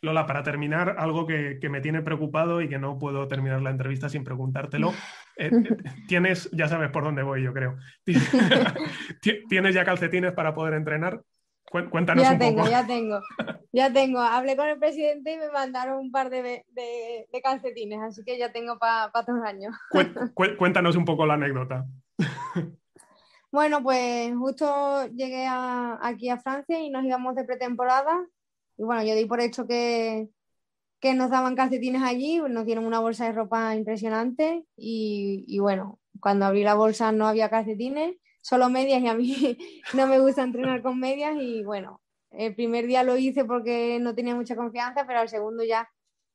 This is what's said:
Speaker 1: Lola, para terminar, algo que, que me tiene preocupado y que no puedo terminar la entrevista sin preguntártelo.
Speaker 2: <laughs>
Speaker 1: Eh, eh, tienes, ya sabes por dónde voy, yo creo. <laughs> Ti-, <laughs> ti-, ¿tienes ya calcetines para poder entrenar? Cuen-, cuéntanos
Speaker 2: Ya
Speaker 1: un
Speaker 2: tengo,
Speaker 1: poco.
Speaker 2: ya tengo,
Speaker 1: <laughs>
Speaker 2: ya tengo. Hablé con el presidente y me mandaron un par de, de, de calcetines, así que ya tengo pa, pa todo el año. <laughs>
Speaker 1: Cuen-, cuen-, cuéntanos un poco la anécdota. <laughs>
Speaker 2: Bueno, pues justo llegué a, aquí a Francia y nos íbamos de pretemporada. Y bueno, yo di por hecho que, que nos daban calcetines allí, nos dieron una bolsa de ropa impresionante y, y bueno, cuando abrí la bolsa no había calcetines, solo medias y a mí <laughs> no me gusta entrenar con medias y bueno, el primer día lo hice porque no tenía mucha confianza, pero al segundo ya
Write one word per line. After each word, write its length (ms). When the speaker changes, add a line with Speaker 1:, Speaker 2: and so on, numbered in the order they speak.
Speaker 1:
Lola, 220
para 160
terminar, 560
algo 300
que, 340
que 80
me 100
tiene 220
preocupado 600
y 60
que 120
no 180
puedo 300
terminar 340
la 100
entrevista 380
sin 140
preguntártelo. 760
Speaker 2:
<laughs> 40
Speaker 1:
Eh, 120
eh, 280
tienes, 420
ya 160
sabes 240
por 140
dónde 180
voy, 180
yo 120
creo. 240
<laughs> 140
Ti-, 100
<laughs> 1080
ti-, 260
¿tienes 260
ya 120
calcetines 480
para 200
poder 200
entrenar? 480
Cuen-, 180
cuéntanos 340
Speaker 2:
Ya 100
Speaker 1:
un 60
Speaker 2:
tengo, 200
Speaker 1:
poco. 100
Speaker 2:
ya 160
tengo, 340
Speaker 1:
<laughs> 320
Speaker 2:
ya 220
tengo. 260
Hablé 380
con 100
el 100
presidente 560
y 40
me 120
mandaron 500
un 120
par 180
de, 380
de, 640
de 100
calcetines, 600
así 240
que 120
ya 140
tengo 260
pa, 360
pa 100
todo 140
el 80
año. 240
<laughs> 100
Speaker 1:
Cuen-, 420
cuen-, 240
cuéntanos 400
un 80
poco 200
la 100
anécdota. 500
<laughs> 600
Speaker 2:
Bueno, 320
pues 540
justo 680
llegué 380
a, 560
aquí 280
a 80
Francia 420
y 100
nos 140
íbamos 320
de 80
pretemporada. 840
Y 60
bueno, 200
yo 100
di 120
por 160
hecho 260
que, 640
que 140
nos 160
daban 260
calcetines 440
allí, 460
nos 180
dieron 200
una 140
bolsa 260
de 80
ropa 420
impresionante 880
y, 720
y 100
bueno, 400
cuando 240
abrí 180
la 120
bolsa 360
no 160
había 220
calcetines, 640
solo 300
medias 320
y 80
a 60
mí 420
<laughs> 120
no 120
me 120
gusta 240
entrenar 380
con 160
medias 400
y 280
bueno, 360
el 260
primer 320
día 160
lo 140
hice 260
porque 560
no 160
tenía 180
mucha 220
confianza, 500
pero 140
al 100
segundo 360
ya 240